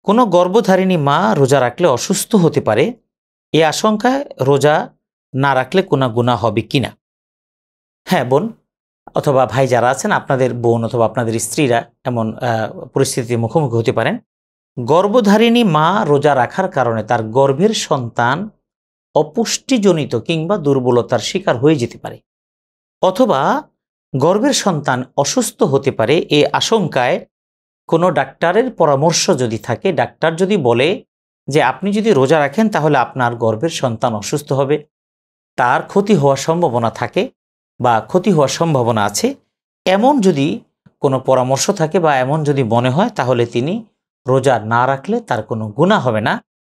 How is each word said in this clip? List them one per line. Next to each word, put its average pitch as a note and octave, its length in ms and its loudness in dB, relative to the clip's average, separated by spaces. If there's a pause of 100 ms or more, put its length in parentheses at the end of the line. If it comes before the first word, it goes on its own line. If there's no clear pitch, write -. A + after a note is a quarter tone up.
কোনো A#3 240 2
গর্ভধারিণী F#3 720 2
মা D#3+ 380 2
রোজা C#3 260 4
রাখলে B2 280 0
অসুস্থ - 460 -2
হতে D#3 260 2
পারে, C3 320 0 (600)
এ D#3 120 4
আশঙ্কায় A3 600 0 (160)
রোজা C#3+ 480 2 (460)
না C3+ 200 0
রাখলে C3 280 0
কোনো C3+ 280 -2
গুনাহ A#2+ 360 0
হবে A2 140 0
কিনা? A2 360 -4 (1080)
হ্যাঁ E3 200 0
বোন D3 280 0 (640)
অথবা C3 320 2
ভাই B2+ 220 0
যারা A#2+ 220 2
আছেন, F#3 220 -2
আপনাদের B2+ 420 -2
বোন A#2 300 0
অথবা A2+ 220 0
আপনাদের A2+ 320 -4
স্ত্রীরা A#2+ 520 -2 (140)
এমন, A2+ 320 -4
আহ, A#2 500 -6
পরিস্থিতির B2 520 -4
মুখোমুখি A#2 380 -2
হতে A2+ 160 0
পারেন। C3 260 -2 (600)
গর্ভধারিণী G#3 840 2
মা F3 400 2
রোজা D3 300 2
রাখার C#3 340 0
কারণে A2+ 360 -2
তার A2+ 180 -2
গর্ভের C3+ 480 2
সন্তান C#3 800 -4 (640)
অপুষ্টিজনিত F3 1000 0
কিংবা E3 420 -4
দুর্বলতার B2+ 640 0
শিকার E3+ 380 -2
হয়ে D3 200 2
যেতে A#2+ 220 -6
পারে, - 220 -16 (840)
অথবা F#3+ 600 2 (540)
গর্ভের G3+ 360 2
সন্তান C#3+ 520 -2 (120)
অসুস্থ - 460 -2
হতে C#3 280 0
পারে, A#2+ 400 0
এ D3 220 4
আশঙ্কায় D3+ 760 -2 (600)
কোনো E3+ 220 2
ডাক্তারের E3+ 600 -2
পরামর্শ D#3 600 0
যদি A#2+ 280 0
থাকে, D3+ 340 -4
ডাক্তার D3+ 440 -2
যদি F#3+ 200 0
বলে C#3 480 0 (440)
যে C#3+ 140 2
আপনি C3 300 -2
যদি A3 200 0
রোজা C3+ 280 4
রাখেন D3 280 0
তাহলে D3+ 300 0
আপনার A#2+ 380 -2
গর্ভের A#2 340 -2
সন্তান A#2+ 440 -4
অসুস্থ D3 380 -6
হবে, C#3 320 -2 (720)
তার B2 260 0
ক্ষতি G3+ 320 0
হওয়ার C#3 220 2
সম্ভাবনা C3+ 540 -2
থাকে F3 400 -4 (500)
বা A#2 200 2
ক্ষতি F#3+ 300 -2
হওয়ার D3+ 180 4
সম্ভাবনা A#2+ 560 0
আছে, A3+ 300 -2 (520)
এমন A3+ 340 2
যদি F3+ 400 0 (400)
কোনো C3+ 200 0
পরামর্শ B2+ 500 0
থাকে F#3 300 0
বা D#3 160 2
এমন C#3 280 -2
যদি C#3 180 0
মনে A#2+ 280 0
হয়, F#3+ 200 0
তাহলে B2 360 0
তিনি D3+ 400 -4 (420)
রোজা C3 300 2
না A#2 280 0
রাখলে C3+ 340 -4
তার A#2+ 220 -4
কোনো A2 260 -8
গুনাহ D3+ 400 0
হবে A2 120 0
না। D#3+ 220 -4 (340)